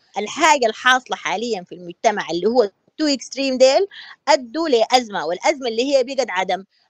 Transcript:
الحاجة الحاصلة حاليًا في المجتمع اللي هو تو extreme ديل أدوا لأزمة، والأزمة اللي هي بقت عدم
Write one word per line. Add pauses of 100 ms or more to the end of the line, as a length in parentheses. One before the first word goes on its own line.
(180)
الحاجة
الحاصلة
حاليًا
في
المجتمع
اللي
هو (260)
تو
extreme
ديل (400)
أدوا
لأزمة،
والأزمة
اللي
هي
بقت
عدم (260)